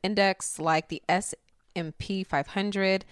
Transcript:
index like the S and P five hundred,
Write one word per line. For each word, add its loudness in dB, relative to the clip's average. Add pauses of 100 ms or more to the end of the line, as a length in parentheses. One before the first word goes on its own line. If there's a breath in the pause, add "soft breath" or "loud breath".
index 2
like 2
the -8
S 0 (420)
and -6
P -4
five -2
hundred, 0